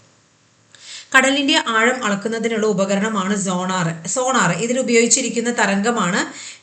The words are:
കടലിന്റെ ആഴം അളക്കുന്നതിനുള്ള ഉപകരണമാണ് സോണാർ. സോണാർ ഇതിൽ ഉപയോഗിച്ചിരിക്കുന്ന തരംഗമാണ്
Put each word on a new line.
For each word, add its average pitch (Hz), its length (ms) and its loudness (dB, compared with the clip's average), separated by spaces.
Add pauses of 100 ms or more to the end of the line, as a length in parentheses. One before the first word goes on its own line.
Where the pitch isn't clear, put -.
(1160)
കടലിന്റെ 277 520 4
ആഴം 233 360 2
അളക്കുന്നതിനുള്ള 220 640 -2
ഉപകരണമാണ് 202 680 0
സോണാർ. 185 720 -2
സോണാർ 247 440 2
ഇതിൽ 240 280 -2
ഉപയോഗിച്ചിരിക്കുന്ന 233 760 2
തരംഗമാണ് 208 800 0 (240)